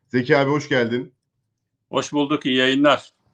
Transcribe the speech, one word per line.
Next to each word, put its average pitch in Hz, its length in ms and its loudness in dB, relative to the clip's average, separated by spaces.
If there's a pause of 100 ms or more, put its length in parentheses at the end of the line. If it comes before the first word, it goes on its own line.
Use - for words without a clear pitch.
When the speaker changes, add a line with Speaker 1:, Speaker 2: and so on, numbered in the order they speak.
Speaker 1:
Zeki 127 300 2
abi, 139 120 2
hoş 143 200 -4
geldin. 127 440 -2 (760)
Speaker 2:
Hoş 131 240 -6
bulduk, 147 320 -2
iyi 131 100 -2
yayınlar. 135 540 0 (240)